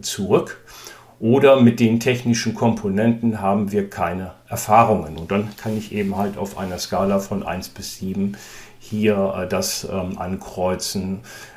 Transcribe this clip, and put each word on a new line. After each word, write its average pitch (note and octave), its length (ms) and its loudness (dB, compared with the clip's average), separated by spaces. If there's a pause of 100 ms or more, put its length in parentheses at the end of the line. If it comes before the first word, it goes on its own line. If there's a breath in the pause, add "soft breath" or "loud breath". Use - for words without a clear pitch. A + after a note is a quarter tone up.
zurück. - 600 -2 (580 loud breath)
Oder C3+ 420 8
mit A#2 180 8
den A2+ 220 4
technischen A#2+ 540 0
Komponenten A2 840 0
haben G2 300 0
wir G2+ 180 0
keine F2+ 440 -4 (160)
Erfahrungen. G#2 680 2
Und E2 160 -8
dann G#2 240 0
kann A2 220 -6
ich G#2+ 160 -8
eben G2 240 -2
halt G2+ 200 -2
auf - 200 -8
einer - 220 -6
Skala G2 400 0
von G2 240 -6
eins F2+ 260 -8
bis - 260 -14
sieben G2 400 -4 (440 loud breath)
hier, G#2 580 0
äh, F#2 100 -6
das, F#2+ 420 -4
ähm, F#2 280 -6
ankreuzen, F#2 1000 -4 (380 loud breath)